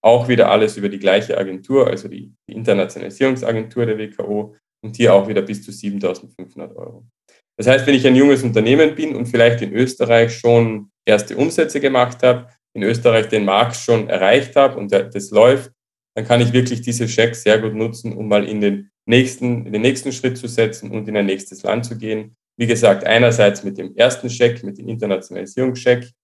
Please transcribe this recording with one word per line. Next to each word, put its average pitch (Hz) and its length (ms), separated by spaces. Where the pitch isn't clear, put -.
Auch 120 260
wieder 113 220
alles 107 280
über 101 100
die 98 100
gleiche 98 380
Agentur, 98 500
also - 220
die, - 240
die - 60
Internationalisierungsagentur 113 1300
der 110 140
W 107 100
K - 160
O, 104 300
und 110 140
hier 117 160
auch 98 160
wieder 95 140
bis 101 200
zu - 100
siebentausendfünfhundert - 1000
Euro. - 320
Das 107 80
heißt, 127 200
wenn 143 80
ich 127 120
ein 127 100
junges 135 260
Unternehmen 127 520
bin 156 200
und 120 120
vielleicht 117 340
in 101 140
Österreich 117 640
schon 113 520
erste 104 300
Umsätze 156 440
gemacht 123 420
habe, 120 260
in 107 80
Österreich 113 460
den 107 160
Markt 107 320
schon 117 320
erreicht 104 480
habe 139 220
und 101 120
der, 98 140
das 101 260
läuft, 120 400
dann 113 100
kann 120 140
ich 120 140
wirklich 123 260
diese 117 280
Schecks 113 340
sehr 107 160
gut 107 160
nutzen, 110 400
um 104 120
mal 104 220
in 107 140
den 101 280
nächsten, 120 600
in 101 60
den 107 100
nächsten 131 300
Schritt 123 260
zu - 80
setzen - 440
und 110 180
in 107 80
ein 101 100
nächstes 95 360
Land 107 220
zu 120 140
gehen. 110 360
Wie 120 80
gesagt, 113 380
einerseits 113 600
mit 98 120
dem 92 200
ersten 123 340
Scheck, 120 320
mit 101 160
dem 117 100
Internationalisierungscheck 113 1200